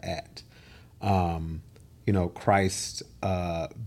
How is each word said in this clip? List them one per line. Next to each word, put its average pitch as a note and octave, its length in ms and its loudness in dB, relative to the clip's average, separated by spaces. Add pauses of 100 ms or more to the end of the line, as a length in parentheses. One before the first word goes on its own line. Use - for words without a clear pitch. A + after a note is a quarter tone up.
at. - 380 -10 (580)
Um, E2+ 600 0 (440)
you G#2+ 60 4
know, F2 160 4
Christ, - 760 0 (220)
uh, F2 440 -2 (180)